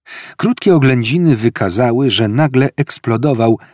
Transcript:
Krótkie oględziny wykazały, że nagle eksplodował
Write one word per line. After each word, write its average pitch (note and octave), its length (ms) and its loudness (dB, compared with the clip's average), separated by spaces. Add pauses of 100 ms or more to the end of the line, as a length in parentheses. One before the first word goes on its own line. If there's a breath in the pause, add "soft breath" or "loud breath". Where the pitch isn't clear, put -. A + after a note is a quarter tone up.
(380 loud breath)
Krótkie G#3 380 0
oględziny C3 600 2
wykazały, A#2 720 0
że A2+ 180 0
nagle C3+ 500 0
eksplodował A#2 800 0 (140 soft breath)